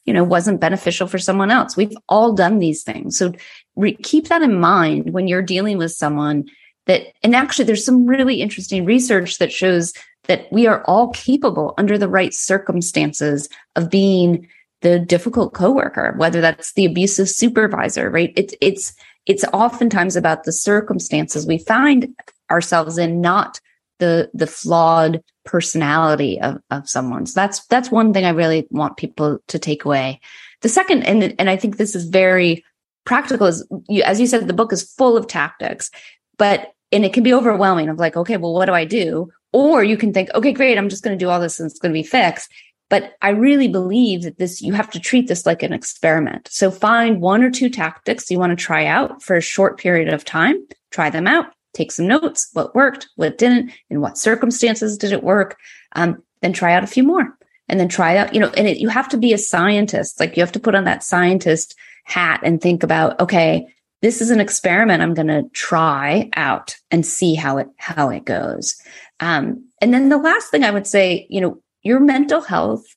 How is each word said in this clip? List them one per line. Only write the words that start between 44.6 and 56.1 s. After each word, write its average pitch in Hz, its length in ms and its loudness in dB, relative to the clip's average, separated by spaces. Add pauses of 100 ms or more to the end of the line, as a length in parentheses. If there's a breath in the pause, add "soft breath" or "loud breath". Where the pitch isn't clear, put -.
you 190 120 -4
have 214 180 -4
to 170 80 -12
treat 254 280 0
this 175 200 -4
like 165 160 0
an 151 100 -4
experiment. - 800 -4
So 190 180 0
find 220 520 0
one 196 200 2
or 254 80 4
two 254 200 -2
tactics - 600 -6
you 180 80 -2
wanna 175 180 0
try 156 300 -2
out 180 380 -2
for 185 120 0
a 170 60 2
short - 380 -2
period 165 340 0
of 147 100 -4
time, 214 340 0 (340)
try 156 180 -2
them 160 160 -4
out, 302 220 0 (260)
take 160 180 -6
some 170 160 -4
notes, 302 460 -2
what - 220 -4
worked, 262 400 0
what - 240 -2
didn't, 240 320 2 (180 loud breath)
in 147 100 -4
what - 200 -6
circumstances 226 800 0
did 208 140 -4
it - 120 -2
work, 190 340 0 (380 loud breath)
um, 170 260 -2 (200)